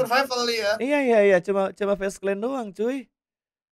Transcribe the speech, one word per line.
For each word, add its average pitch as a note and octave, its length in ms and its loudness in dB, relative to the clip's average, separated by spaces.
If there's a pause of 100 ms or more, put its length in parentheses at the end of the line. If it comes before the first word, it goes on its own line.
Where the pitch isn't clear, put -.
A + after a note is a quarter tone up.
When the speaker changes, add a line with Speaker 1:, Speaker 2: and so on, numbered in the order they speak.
Speaker 1:
Survival B3+ 380 0 (100)
ya. G#3+ 200 -2 (120)
Speaker 2:
Iya, C#4+ 160 0
iya, A#3+ 200 4 (120)
iya, F#3 80 6
cuma, G3 320 -2
cuma G3+ 240 -2
Face G3 240 -6
Clan G3 240 -4
doang, A#3 320 -6
cuy. A#3+ 320 -4 (640)